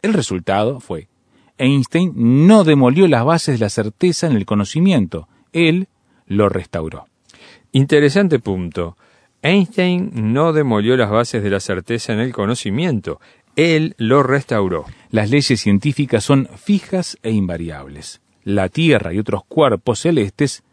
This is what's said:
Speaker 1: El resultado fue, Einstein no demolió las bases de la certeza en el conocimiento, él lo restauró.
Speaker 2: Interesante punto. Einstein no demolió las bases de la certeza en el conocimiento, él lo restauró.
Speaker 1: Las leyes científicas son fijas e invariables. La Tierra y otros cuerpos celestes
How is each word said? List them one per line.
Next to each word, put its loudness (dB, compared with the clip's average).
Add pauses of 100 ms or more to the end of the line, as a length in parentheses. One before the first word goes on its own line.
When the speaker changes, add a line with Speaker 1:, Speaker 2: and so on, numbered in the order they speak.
Speaker 1:
El 0
resultado -2
fue, -12 (500)
Einstein 0 (340)
no 8
demolió 4
las 2
bases 0
de 0
la -2
certeza -2
en 2
el 0
conocimiento, 0 (240)
él 0 (380)
lo 2
restauró. -8 (680)
Speaker 2:
Interesante 2
punto. -6 (460)
Einstein 0
no 0
demolió 0
las 0
bases -2
de -2
la -2
certeza -6
en -2
el -4
conocimiento, -4 (360)
él 0
lo 2
restauró. -2 (240)
Speaker 1:
Las 0
leyes 0
científicas 0
son 2
fijas -4
e -6
invariables. -6 (200)
La -2
Tierra 0
y -4
otros -6
cuerpos 0
celestes -2 (100)